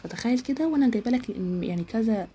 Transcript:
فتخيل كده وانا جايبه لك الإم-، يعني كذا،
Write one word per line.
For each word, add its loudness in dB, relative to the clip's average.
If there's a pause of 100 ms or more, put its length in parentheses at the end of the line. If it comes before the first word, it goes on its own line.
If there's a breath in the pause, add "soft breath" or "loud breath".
فتخيل 0
كده -2
وانا 4
جايبه 0
لك 0
الإم-، -2
يعني -2
كذا، 0